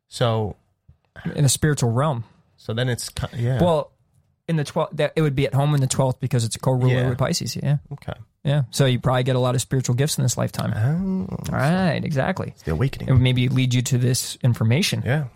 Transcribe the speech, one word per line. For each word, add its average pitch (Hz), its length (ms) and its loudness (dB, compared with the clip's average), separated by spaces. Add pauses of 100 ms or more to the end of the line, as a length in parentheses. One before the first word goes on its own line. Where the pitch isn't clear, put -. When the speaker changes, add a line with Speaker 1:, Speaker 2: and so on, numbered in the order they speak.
Speaker 1:
So 110 480 -2 (800)
Speaker 2:
In - 80 0
the 139 60 6
spiritual 135 440 0
realm. 127 320 -2 (320)
Speaker 1:
So - 180 -10
then 123 140 -2
it's 120 200 -4
ki-, - 180 -8 (120)
yeah. 120 240 0
Speaker 2:
Well, 156 300 0 (560)
in 165 80 0
the 147 80 0
twelfth, 156 340 -4
that, 151 180 0
it 160 60 2
would 147 120 2
be 135 120 0
at - 80 -4
home 143 200 2
in 143 60 2
the 131 60 2
twelfth 131 340 0
because 120 240 0
it's 110 140 -4
co-ruler 127 360 2
Speaker 1:
Yeah. 127 140 2
Speaker 2:
with 123 100 0
Pisces. 127 380 -2
Yeah. 143 220 0 (140)
Speaker 1:
Okay. - 200 -12 (320)
Speaker 2:
Yeah. 147 260 2
So - 140 2
you 127 160 4
probably 127 240 2
get 127 120 0
a 123 40 2
lot 123 140 0
of 127 80 0
spiritual 127 340 0
gifts 139 220 0
in - 40 0
this 120 140 0
lifetime. 120 400 -4
Speaker 1:
Oh, 185 600 -2 (140)
Speaker 2:
Right. 151 540 0
Exactly. 170 440 -2
Speaker 1:
it's - 140 -16
the 78 100 -4
awakening. 107 360 -2
Speaker 2:
It - 40 2
would 127 100 6
maybe 127 260 4
lead 127 260 2
you 127 80 2
to 123 160 0
this 123 460 -2
information. 117 600 2
Speaker 1:
Yeah. 143 200 0 (120)